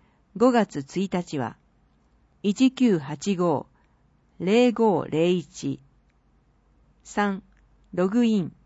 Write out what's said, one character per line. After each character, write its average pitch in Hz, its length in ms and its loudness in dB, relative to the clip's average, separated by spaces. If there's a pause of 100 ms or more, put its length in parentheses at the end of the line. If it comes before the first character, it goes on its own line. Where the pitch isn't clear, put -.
(360)
五 240 160 4
月 214 280 0
一 180 320 -6
日 175 280 -6
は、 117 180 -6 (840)
一 247 280 2
九 233 280 2
八 147 360 -4
五 165 320 -2 (720)
零 226 320 2
五 220 340 0
零 165 320 0
一。 139 420 -8 (1200)
三、 202 380 -4 (520)
ロ 185 160 0
グ 233 160 2
イ 214 160 2
ン。 147 100 -6 (140)